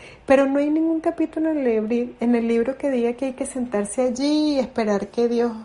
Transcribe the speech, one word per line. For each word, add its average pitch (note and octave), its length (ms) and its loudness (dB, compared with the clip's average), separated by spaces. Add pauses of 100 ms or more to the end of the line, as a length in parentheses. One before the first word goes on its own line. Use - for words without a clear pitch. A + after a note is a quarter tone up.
(260)
pero C4+ 200 6
no C#4 120 0
hay D4 100 2
ningún D#4+ 320 0
capítulo D#4+ 500 -2
en D#4 80 -2
el C4+ 80 0
libri-, A#3 520 0
en A#3+ 160 2
el A#3 140 0
libro A#3 280 0
que C#4+ 140 -2
diga A#3+ 220 0
que A#3+ 140 -6
hay C4 80 -4
que C4+ 120 -6
sentarse A#3+ 560 -4
allí C#4+ 540 0
y - 20 2
esperar G#3 500 -2
que A#3+ 200 0
Dios A#3 240 0 (120)